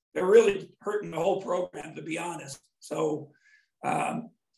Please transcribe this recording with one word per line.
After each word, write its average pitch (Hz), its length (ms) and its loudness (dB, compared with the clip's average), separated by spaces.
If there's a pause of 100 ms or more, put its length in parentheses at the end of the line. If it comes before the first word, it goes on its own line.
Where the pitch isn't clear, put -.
(140)
they're 160 120 0
really 202 440 6 (120)
hurting 202 300 -6
the 160 60 -8
whole 190 240 2
program, 180 540 -6
to 156 60 -12
be 160 160 -8
honest. 165 420 -10 (200)
So, 151 520 -4 (520)
um, - 460 -2 (280)